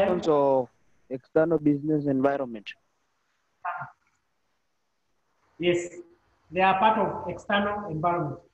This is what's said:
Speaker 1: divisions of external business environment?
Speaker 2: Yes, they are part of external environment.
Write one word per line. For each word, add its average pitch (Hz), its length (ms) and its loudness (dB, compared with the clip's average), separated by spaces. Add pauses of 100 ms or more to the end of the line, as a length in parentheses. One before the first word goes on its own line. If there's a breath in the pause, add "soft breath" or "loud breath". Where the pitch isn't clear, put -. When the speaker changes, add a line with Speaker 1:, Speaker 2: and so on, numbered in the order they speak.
Speaker 1:
divisions 180 200 -2
of 139 400 2 (420)
external 160 480 0
business 147 480 0
environment? 135 600 -2 (3000)
Speaker 2:
Yes, 175 300 0 (640)
they 165 100 -2
are 190 180 4
part 220 200 4
of 180 320 -4
external 208 580 -4
environment. 160 520 -4 (140)